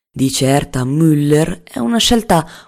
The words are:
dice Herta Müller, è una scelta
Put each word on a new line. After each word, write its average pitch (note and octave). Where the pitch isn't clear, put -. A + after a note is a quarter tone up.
dice C3
Herta C3+
Müller, D3+
è -
una A#3
scelta G#3+